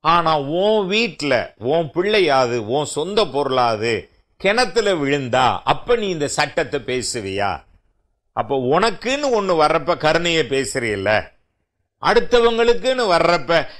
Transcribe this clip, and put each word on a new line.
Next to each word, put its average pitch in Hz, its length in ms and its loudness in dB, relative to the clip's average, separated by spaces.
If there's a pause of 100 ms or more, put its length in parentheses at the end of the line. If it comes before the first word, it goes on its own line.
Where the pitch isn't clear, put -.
ஆனா 160 380 2
உன் 185 480 0
வீட்ல 151 680 -2
உன் 147 340 -2
பிள்ளையாது, 139 760 0
உன் 139 180 -2
சொந்த 190 420 -2
பொருளாது 120 840 -2 (360)
கிணத்துல 208 520 0
விழுந்தா, 131 680 0
அப்ப 233 320 0
நீ 214 120 -4
இந்த 151 200 -4
சட்டத்தை 147 520 -2
பேசுவியா?" 101 800 -4 (720)
அப்ப 131 480 0
உனக்குன்னு 254 500 -2
ஒண்ணு 196 260 0
வர்றப்ப 156 400 2
கருணையை 160 480 2
பேசுறீல்ல, 110 800 0 (800)
அடுத்தவங்களுக்குன்னு 233 1040 2
வர்றப்ப 165 600 2 (140)